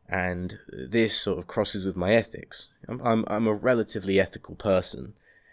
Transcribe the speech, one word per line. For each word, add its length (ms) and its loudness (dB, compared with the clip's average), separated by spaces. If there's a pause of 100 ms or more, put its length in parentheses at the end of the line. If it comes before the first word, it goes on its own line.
and 520 -4 (100)
this 460 0
sort 220 0
of 100 -10
crosses 380 -2
with 100 -2
my 180 2
ethics." 560 -2 (180)
I'm, 140 -8
I'm, 260 2
I'm 200 0
a 60 4
relatively 640 2
ethical 360 -2
person. 580 0 (400)